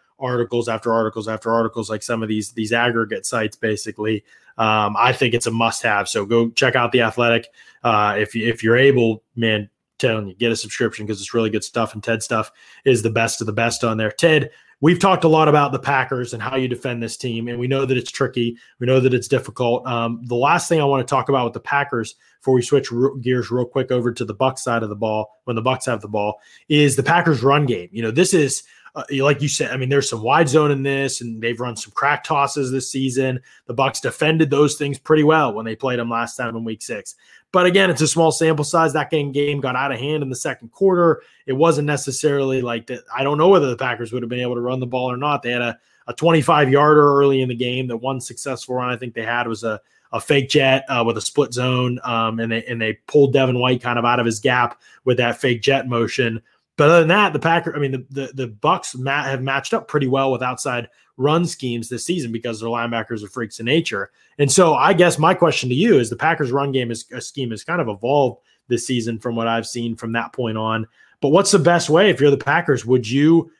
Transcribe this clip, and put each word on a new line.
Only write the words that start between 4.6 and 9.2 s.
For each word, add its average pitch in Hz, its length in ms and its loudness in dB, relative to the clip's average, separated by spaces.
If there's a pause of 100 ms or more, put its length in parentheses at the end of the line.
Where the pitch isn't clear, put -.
I 123 140 4
think 127 200 0
it's 120 140 -2
a 113 60 -2
must-have. 113 560 0
So 101 180 -2
go 117 240 2
check 127 240 2
out 120 180 2
The 123 100 4
Athletic. 117 460 2 (360)
Uh, 104 340 2
if 107 160 -4
you, 113 120 -2
if 117 160 -2
you're 113 140 4
able, 120 460 2 (140)